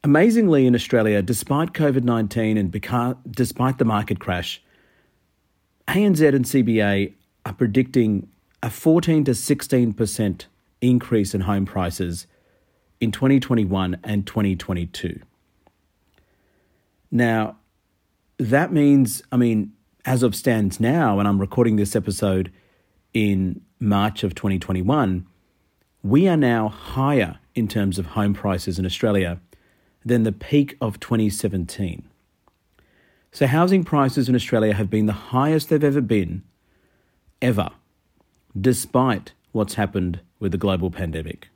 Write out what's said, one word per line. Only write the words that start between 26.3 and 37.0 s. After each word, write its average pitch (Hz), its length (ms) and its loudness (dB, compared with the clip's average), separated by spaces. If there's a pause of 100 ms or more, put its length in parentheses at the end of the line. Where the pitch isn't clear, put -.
now 120 320 2
higher 135 720 -2 (160)
in 110 140 -2
terms 98 280 -2
of 87 100 -6
home 104 260 0
prices 92 440 -4
in 92 80 -2
Australia 90 540 0 (680)
than 117 180 2
the 113 100 0
peak 147 480 0
of 110 180 -6
twenty 110 300 0
seventeen. 92 760 -6 (1300)
So 139 160 0
housing 175 380 2
prices 135 420 0
in 127 80 2
Australia 107 380 0
have 98 160 -2
been 107 160 0
the 104 80 -2
highest 147 560 -2
they've 151 140 2
ever 143 180 2
been, 98 420 -2 (960)